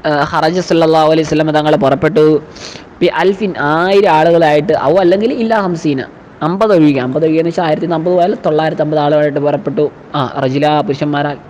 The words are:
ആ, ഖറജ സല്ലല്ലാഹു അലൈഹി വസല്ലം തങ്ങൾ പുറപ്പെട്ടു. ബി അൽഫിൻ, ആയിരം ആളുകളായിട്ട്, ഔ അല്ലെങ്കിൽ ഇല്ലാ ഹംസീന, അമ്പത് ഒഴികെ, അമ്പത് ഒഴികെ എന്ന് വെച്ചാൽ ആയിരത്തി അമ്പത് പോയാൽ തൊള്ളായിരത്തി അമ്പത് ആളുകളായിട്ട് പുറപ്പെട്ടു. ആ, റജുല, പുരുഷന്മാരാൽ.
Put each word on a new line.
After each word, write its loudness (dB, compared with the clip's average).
ആ, 0
ഖറജ 0
സല്ലല്ലാഹു 2
അലൈഹി 2
വസല്ലം 0
തങ്ങൾ 2
പുറപ്പെട്ടു. 2
ബി 0
അൽഫിൻ, -2
ആയിരം 0
ആളുകളായിട്ട്, 2
ഔ 2
അല്ലെങ്കിൽ 2
ഇല്ലാ -2
ഹംസീന, -2
അമ്പത് 0
ഒഴികെ, 4
അമ്പത് -2
ഒഴികെ 2
എന്ന് 0
വെച്ചാൽ -4
ആയിരത്തി -2
അമ്പത് -2
പോയാൽ 2
തൊള്ളായിരത്തി 0
അമ്പത് -2
ആളുകളായിട്ട് 0
പുറപ്പെട്ടു. -2
ആ, -4
റജുല, 0
പുരുഷന്മാരാൽ. -4